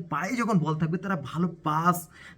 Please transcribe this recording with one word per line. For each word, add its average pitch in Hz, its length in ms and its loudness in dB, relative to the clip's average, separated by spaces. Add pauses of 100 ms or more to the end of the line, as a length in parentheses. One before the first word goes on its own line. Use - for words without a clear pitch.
পায়ে 175 260 -2
যখন 220 240 4
বল 156 160 0
থাকবে, 165 220 -2
তারা 190 260 -4
ভালো 170 400 -2
পাস, 165 440 2 (300)